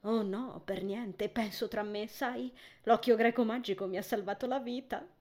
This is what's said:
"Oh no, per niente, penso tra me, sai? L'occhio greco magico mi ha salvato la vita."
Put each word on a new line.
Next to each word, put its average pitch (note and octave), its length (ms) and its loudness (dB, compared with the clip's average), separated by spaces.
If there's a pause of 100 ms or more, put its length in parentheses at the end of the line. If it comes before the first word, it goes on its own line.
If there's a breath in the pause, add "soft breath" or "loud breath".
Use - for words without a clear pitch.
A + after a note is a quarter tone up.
"Oh A3 200 2
no, G3+ 440 -4
per F#3 180 -4
niente, G#3 460 -4
penso G#3+ 400 -4
tra A3+ 120 -4
me, G#3 260 -4
sai? B3 460 -4 (300 loud breath)
L'occhio A3+ 320 6
greco A#3 300 4
magico A3 420 -2
mi F#3 100 -2
ha G3+ 60 -2
salvato G3+ 420 -2
la B3+ 140 0
vita." B3 480 -6 (140)